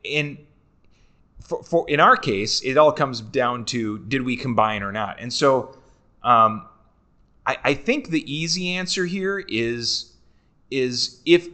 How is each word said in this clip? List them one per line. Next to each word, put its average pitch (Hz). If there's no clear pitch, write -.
in, 147
for, -
for, -
in 147
our 226
case, 107
it 131
all 151
comes 135
down 120
to, 110
did 127
we 123
combine 110
or 98
not? 101
And 120
so, 135
um, 110
I, 131
I 135
think 269
the 156
easy 170
answer 180
here 190
is, 117
is 127
if, 170